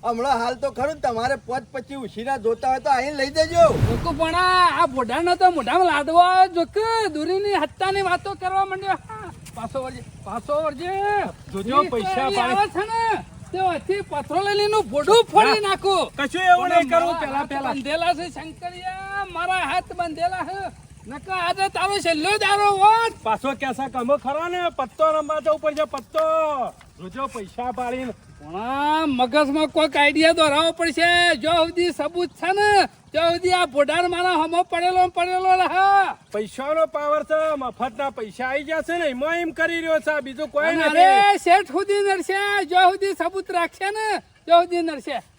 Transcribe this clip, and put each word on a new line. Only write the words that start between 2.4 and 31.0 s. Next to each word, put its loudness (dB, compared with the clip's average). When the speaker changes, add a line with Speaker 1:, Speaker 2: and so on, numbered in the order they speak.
Speaker 1:
હોય 0
તો -4
આઈને 0
લઈ -2
જજો. 4
Speaker 2:
લોકો -2
પણ 0
આ, 6
આ 4
બોડાનો 0
તો 6
મોઢામાં 2
લાડવો 2
આવ્યો 6
જો -2
કે -4
દૂરીની -2
હત્તાની -2
વાતો -2
કરવા -2
માંડ્યો. -4
પાછો -8
વળજે, -12
પાછો -6
વળજે. -6
Speaker 3:
જોજો, 0
Speaker 2:
ઈ -2
Speaker 3:
પૈસા -2
Speaker 2:
તો -2
Speaker 3:
પાડે. 0
Speaker 2:
આવે 2
છે -4
ને, -4
તે -6
વચ્ચે -2
પથરો -4
લઈ 0
લઈને 2
ભોડું 4
ફોડી 4
Speaker 3:
ના, -2
Speaker 2:
નાખું. 0
Speaker 3:
કશું -4
એવું 4
નહીં 2
Speaker 2:
મારા 4
Speaker 3:
કરું, 0
Speaker 2:
હાથ -4
Speaker 3:
પેલા, -4
પેલા. -4
Speaker 2:
બંધેલા -2
છે -10
શંકરિયા, -10
મારા -4
હાથ -4
બંધેલા -4
છે. -10
નકર -12
આજે -2
તારો -2
છેલ્લો 0
દારો 2
હોત. 4
Speaker 3:
પાછો -2
કેસા -6
કમો -2
ખરો -6
ને, -4
પત્તો -2
રમવા -2
જવું 0
પડશે, -2
પત્તો. -4
જોજો, -10
પૈસા -10
પાડીને. -6
Speaker 2:
પણ -16
આ -2
મગજમાં 0
કોઈક 0
આઈડિયા 4
દોરાવો 2
પડશે. 0